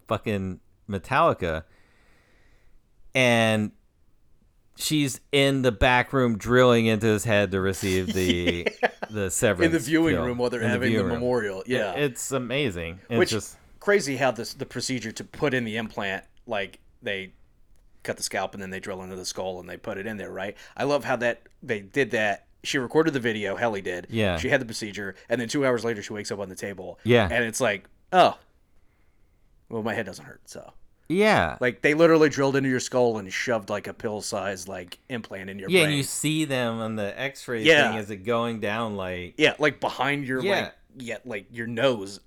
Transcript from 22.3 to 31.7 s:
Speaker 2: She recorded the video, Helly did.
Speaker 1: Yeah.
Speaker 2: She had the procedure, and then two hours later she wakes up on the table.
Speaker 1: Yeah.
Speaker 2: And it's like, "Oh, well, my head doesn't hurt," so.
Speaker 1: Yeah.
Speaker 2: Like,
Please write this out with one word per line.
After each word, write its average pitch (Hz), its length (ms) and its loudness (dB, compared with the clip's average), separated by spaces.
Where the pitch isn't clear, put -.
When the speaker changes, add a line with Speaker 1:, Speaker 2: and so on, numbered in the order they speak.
Speaker 2:
She - 140 -2
recorded 147 360 0
the 139 60 -2
video, 107 360 -2
Helly 110 260 0
did. 90 280 -8
Speaker 1:
Yeah. 101 280 2
Speaker 2:
She 87 120 -2
had 135 120 2
the 123 40 -8
procedure, 101 500 -10
and 120 120 0
then 117 60 -4
two 143 180 0
hours 123 180 2
later 113 200 -4
she - 100 -12
wakes 104 180 -8
up 107 60 -6
on 101 100 -8
the 92 80 -14
table. 92 480 -10
Speaker 1:
Yeah. 110 260 4
Speaker 2:
And 117 140 2
it's 113 160 -4
like, 104 300 0
"Oh, 160 240 6
well, 113 140 -6
my 107 140 -2
head 110 100 -2
doesn't 90 200 -14
hurt," - 200 -20
so. - 260 -16
Speaker 1:
Yeah. 160 500 4
Speaker 2:
Like, 123 220 -2